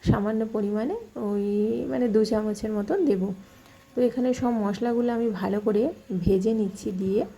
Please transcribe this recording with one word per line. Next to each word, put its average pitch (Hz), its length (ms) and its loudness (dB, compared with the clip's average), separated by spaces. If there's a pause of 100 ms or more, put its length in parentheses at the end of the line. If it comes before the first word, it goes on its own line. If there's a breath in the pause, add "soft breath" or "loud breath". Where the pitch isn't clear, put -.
সামান্য 220 420 2
পরিমাণে, 214 500 -2 (260)
ওই 202 240 -2 (440)
মানে 254 180 0
দু 220 180 4
চামচের 214 460 -2
মতন 208 340 -2
দেব। 196 160 2 (680 loud breath)
তো - 120 -8
এখানে 247 320 2
সব 254 200 0
মশলাগুলো 233 600 0
আমি 233 160 0
ভালো 196 300 -2
করে 208 220 2 (380)
ভেজে 190 340 2
নিচ্ছি 208 380 -2
দিয়ে। 190 300 0 (160)